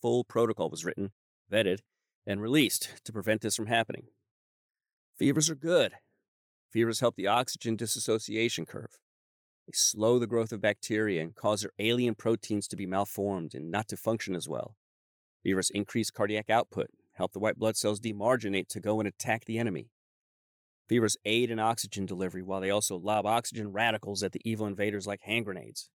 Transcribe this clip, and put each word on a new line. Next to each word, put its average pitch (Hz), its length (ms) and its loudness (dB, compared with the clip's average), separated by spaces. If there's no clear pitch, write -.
full 120 220 2
protocol 110 480 0
was 80 140 -10
written, 98 260 -4
vetted, 101 300 2
and 101 140 -2
released 123 640 0
to 117 80 -12
prevent 107 280 0
this 107 160 -2
from 110 100 -4
happening. 113 380 0
Fevers 147 320 4
are 151 60 -6
good. 147 380 2
Fevers 113 280 2
help 120 160 2
the 95 100 -2
oxygen 113 500 2
disassociation 110 880 -2
curve. - 320 -14
They - 60 -20
slow 113 460 4
the 120 80 0
growth 113 260 0
of 107 80 -6
bacteria 104 640 0
and 82 120 -6
cause 104 280 0
their 104 160 -8
alien 117 360 2
proteins 110 540 0
to - 80 -8
be 98 80 -6
malformed 95 680 -2
and 76 160 -8
not 104 180 -2
to 98 80 -8
function 110 380 -2
as 80 140 -6
well. 65 280 -6
Fevers 95 280 2
increase 104 400 -2
cardiac 107 400 -2
output, - 380 2
help 92 200 -4
the - 60 -8
white 104 200 0
blood 110 180 0
cells 104 240 0
demarginate 107 680 0
to 101 120 -8
go 107 200 2
and 104 80 2
attack 113 360 -2
the 113 140 -4
enemy. 92 320 -2
Fevers 113 380 4
aid 113 260 2
in 113 80 -2
oxygen 110 460 -2
delivery 92 380 -4
while 95 180 -4
they 95 80 0
also 101 280 2
lob 101 280 0
oxygen 110 480 -2
radicals 104 500 0
at 95 100 -2
the - 120 -8
evil 110 220 -2
invaders 101 400 -2
like 101 160 -6
hand 110 240 -2
grenades. 80 420 -12